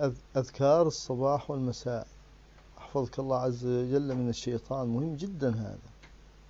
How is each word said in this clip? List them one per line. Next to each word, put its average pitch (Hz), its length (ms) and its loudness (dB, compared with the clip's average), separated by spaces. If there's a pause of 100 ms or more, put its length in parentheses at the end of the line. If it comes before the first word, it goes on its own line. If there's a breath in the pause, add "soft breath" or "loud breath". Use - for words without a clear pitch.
Ez-, 135 200 0 (140)
ezkar 143 560 4
sabah 135 580 0
ve 147 60 -2
mesa. 123 500 -4 (720)
Ahfazukallah 131 680 -2
azze 123 260 -2
ve 123 200 2
celle 139 260 2
mineşşeytan. 123 720 -2
Muhim 139 300 -2
cidden 156 360 -2
hâzâ. 101 240 -4 (720)